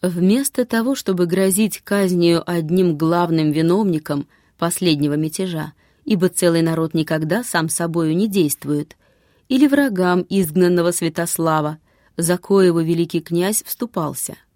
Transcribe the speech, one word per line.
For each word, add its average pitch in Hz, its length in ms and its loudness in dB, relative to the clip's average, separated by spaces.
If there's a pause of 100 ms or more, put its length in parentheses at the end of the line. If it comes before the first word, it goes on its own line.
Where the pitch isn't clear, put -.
Вместо 190 600 0
того, 233 300 -2
чтобы 180 320 -2
грозить 190 560 0
казнью 180 680 2
одним 170 460 2
главным 160 560 0
виновником 160 720 0 (300)
последнего 156 580 0
мятежа, 156 600 -6 (300)
ибо 185 240 2
целый 170 340 2
народ 160 320 -2
никогда 160 500 -2
сам 165 240 -2
собою 165 480 -2
не 202 100 0
действует, 147 720 -2 (520)
или 262 180 4
врагам 190 600 2
изгнанного 175 640 2
Святослава, 160 840 -2 (380)
за 170 220 0
коего 180 440 2
великий 170 380 0
князь 175 460 -2
вступался. - 680 -6 (200)